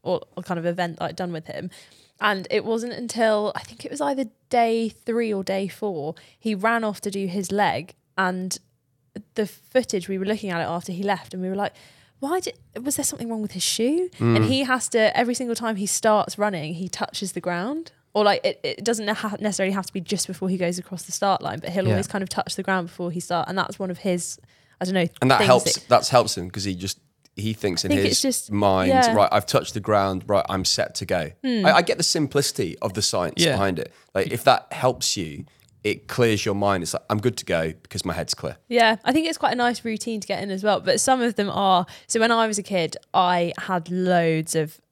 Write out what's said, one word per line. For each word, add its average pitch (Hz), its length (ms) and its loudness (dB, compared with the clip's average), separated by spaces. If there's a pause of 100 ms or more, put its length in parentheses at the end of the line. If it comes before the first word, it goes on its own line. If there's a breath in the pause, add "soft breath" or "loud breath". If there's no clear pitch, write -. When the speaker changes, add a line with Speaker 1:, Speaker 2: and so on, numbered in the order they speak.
Speaker 1:
or, 185 200 -2 (140)
or 190 60 -10
kind 175 160 -4
of 165 80 -4
event 170 320 -4
that 170 60 -4
I'd 160 100 -6
done 180 180 -6
with 160 140 -8
him. - 240 -10 (500 loud breath)
And 196 300 0
it - 140 2
wasn't 226 300 -4
until, 220 600 0
I - 80 -4
think - 220 -18
it 285 80 -8
was 285 80 -8
either 277 240 0 (240)
day 226 400 2
three 226 440 -2
or 190 120 -4
day 190 240 -2
four, 175 480 -6 (200 soft breath)
he 214 200 -4
ran 226 260 0
off 208 200 -4
to 202 100 -6
do 196 160 -4
his 185 240 -4
leg, 175 420 0 (240)
and 185 400 -2 (760)
the 214 120 -2
footage, - 600 -4
we 190 100 -4
were 190 80 -4
looking 208 240 -2
at 165 100 -2
it 151 80 0
after 175 240 -6
he 175 100 -6
left, 196 300 -2
and 185 100 -6
we 185 60 -4
were 190 80 -4
like, 202 160 -2 (480 soft breath)
"Why 330 200 -2
did, - 180 -10 (240)
was 277 140 -2
there 285 80 -4
something 233 260 -6
wrong 220 120 -4
with 208 100 -6
his 180 100 -6
shoe?" 320 560 0
Speaker 2:
Mm. 117 180 4
Speaker 1:
And 110 80 6
he 262 200 2
has 254 260 -2
to, 220 260 4
every 240 180 2
single 240 220 -4
time 226 200 -4
he 196 100 -2
starts 214 520 2
running, 175 360 -2
he 180 140 -6
touches - 440 -6
the 175 80 -6
ground. 208 520 -4 (200)
Or, 208 120 2
like, 202 200 4
it, - 200 0
it 151 200 -4
doesn't 220 240 0
ha-, 208 320 -2
necessarily 196 320 0
have 190 140 -2
to - 60 -14
be 190 80 -6
just 175 260 -2
before 185 220 -4
he 185 100 0
goes 180 220 0
across - 240 -12
the - 80 -12
start 196 300 0
line, - 180 -6
but - 100 -8
he'll 190 160 0
Speaker 3:
Yeah. 214 60 4
Speaker 1:
always 196 160 0
kind 196 140 -4
of 185 60 -6
touch - 280 -4
the 190 80 -6
ground 185 240 0
before 175 240 -6
he 175 80 -4
starts. 170 280 -2
And 190 80 -4
that's 190 220 -4
one 190 100 -4
of 175 100 -6
his, 180 400 -2 (420 soft breath)
I 185 40 -2
don't 185 100 -2
know, 175 120 4 (160)
Speaker 2:
And 131 80 4
that 131 80 8
Speaker 1:
things 202 80 6
Speaker 2:
helps, 127 280 6
Speaker 1:
that - 140 -8
Speaker 2:
that 120 200 6
helps 104 280 6
him 90 140 -6
'cause 98 140 -6
he 95 100 -2
just, 92 240 -6 (380)
he 110 160 -4
thinks 95 320 -2
Speaker 1:
I - 20 -4
Speaker 2:
in 90 60 -2
Speaker 1:
think 98 100 4
Speaker 2:
his - 100 2
Speaker 1:
it's - 100 0
just, 254 280 -2
Speaker 2:
mind, 95 400 4
Speaker 1:
yeah. 247 240 4
Speaker 2:
"Right, 101 160 6
I've 104 160 2
touched - 280 0
the 110 60 -4
ground, 98 460 2
right, 101 220 2
I'm 92 160 -2
set - 320 -2
to 90 100 -6
go." 82 240 -2 (140)
Speaker 1:
Hmm. 233 200 0
Speaker 2:
I, 156 120 8
I 175 60 6
get 190 160 -2
the 170 60 -2
simplicity 139 800 0
of 95 120 -4
the 107 80 -2
science 92 420 0
Speaker 3:
Yeah. 151 80 4
Speaker 2:
behind 98 260 0
it. - 140 -8 (200 soft breath)
Like, 95 200 0
if 117 120 -4
that - 280 4
helps - 440 0
you, 78 280 -8 (400 soft breath)
it - 240 -2
clears 113 360 2
your 101 120 0
mind. 101 260 2
It's 82 100 -6
like, - 160 -6
"I'm 107 120 2
good 113 180 0
to - 60 -12
go 82 280 0 (120)
because - 200 -8
my 90 80 -2
head's 78 220 -4
clear." - 220 -8 (120)
Speaker 1:
Yeah, 226 360 2
I 254 80 0
think 320 160 0
it's 320 100 -6
quite 269 140 0
a 247 40 -2
nice 240 280 -2
routine 220 360 -6
to - 60 -14
get 190 160 -4
in 202 80 -8
as 190 140 -6
well. 202 160 2
But 185 200 2
some 262 220 2
of 233 140 -2
them 202 120 0
are, 185 380 4 (220 loud breath)
so 233 100 -2
when 226 140 4
I 226 160 4
was 208 100 -4
a 202 60 -4
kid, 175 320 -2 (180)
I 175 440 4
had 175 300 -4
loads 170 680 2
of 156 240 -2 (120)